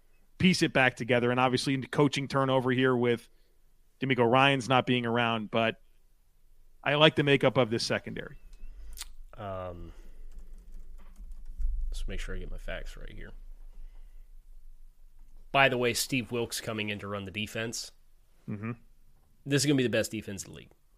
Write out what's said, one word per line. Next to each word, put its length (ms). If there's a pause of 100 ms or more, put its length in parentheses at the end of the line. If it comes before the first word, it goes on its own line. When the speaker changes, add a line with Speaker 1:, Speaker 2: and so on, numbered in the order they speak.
(400)
Speaker 1:
piece 240
it 100
back 220
together. 340
And 100
obviously 380
coaching 500
turnover 440
here 240
with 340 (720)
DeMeco 280
Ryans 380
not 200
being 180
around, 460
but 240 (1080)
I 120
like 200
the 80
makeup 340
of 120
this 140
secondary. 540 (1000)
Speaker 2:
Um, 540 (2000)
let's 180
make 120
sure 160
I 40
get 120
my 60
facts 400
right 140
here. 200 (2250)
By 180
the 80
way, 160
Steve 380
Wilks 300
coming 280
in 100
to 80
run 180
the 60
defense. 600 (580)
Speaker 1:
Mm-hmm. 220 (760)
Speaker 2:
This 160
is 40
gonna 120
be 60
the 60
best 220
defense 320
in 80
the 60
league. 140 (260)